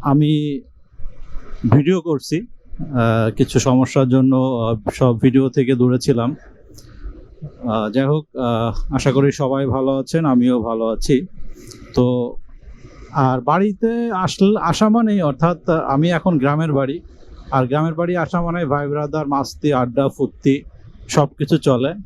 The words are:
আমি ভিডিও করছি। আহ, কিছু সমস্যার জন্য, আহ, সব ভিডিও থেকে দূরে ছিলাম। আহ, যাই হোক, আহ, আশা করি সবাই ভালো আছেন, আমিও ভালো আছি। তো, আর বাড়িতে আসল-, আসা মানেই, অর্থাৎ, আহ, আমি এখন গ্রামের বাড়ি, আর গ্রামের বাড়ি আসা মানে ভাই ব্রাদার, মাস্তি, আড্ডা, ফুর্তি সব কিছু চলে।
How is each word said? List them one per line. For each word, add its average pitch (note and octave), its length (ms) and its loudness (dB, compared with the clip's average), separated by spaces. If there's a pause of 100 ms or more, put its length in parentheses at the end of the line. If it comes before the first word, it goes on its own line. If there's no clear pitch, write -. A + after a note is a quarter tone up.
আমি D3 600 0 (1080)
ভিডিও D3+ 300 4
করছি। D3+ 400 -4
আহ, A#2 920 -2
কিছু C3 280 2
সমস্যার B2+ 500 2
জন্য, C3 260 4
আহ, A#2 560 -2
সব B2 280 2
ভিডিও C3 300 4
থেকে C3 260 0
দূরে B2 240 4
ছিলাম। B2 360 0 (1040)
আহ, A2 480 -4
যাই C3 160 0
হোক, D3+ 220 -2 (100)
আহ, A#2 580 -2
আশা C3 160 0
করি C#3 200 2
সবাই C3+ 340 -2
ভালো C3+ 320 -2
আছেন, D#3+ 280 -2
আমিও B2 360 2
ভালো A2+ 260 -2
আছি। B2+ 380 0 (720)
তো, B2 400 0 (760)
আর C3 300 0
বাড়িতে G#3 720 0
আসল-, G3 460 0
আসা E3+ 320 2
মানেই, G#3+ 320 2
অর্থাৎ, E3 480 0
আহ, E3 100 4
আমি C#3+ 300 2
এখন F3 280 2
গ্রামের D3 360 2
বাড়ি, C#3 260 -2 (520)
আর C3 160 2
গ্রামের D#3 260 0
বাড়ি F3 240 -2
আসা E3+ 240 -2
মানে E3+ 240 -2
ভাই C#3+ 220 -2
ব্রাদার, D3 400 -4
মাস্তি, C#3+ 460 -2
আড্ডা, B2+ 360 0
ফুর্তি C#3 540 -2 (440)
সব D3 200 2 (100)
কিছু D#3 200 -2
চলে। C3+ 360 0 (120)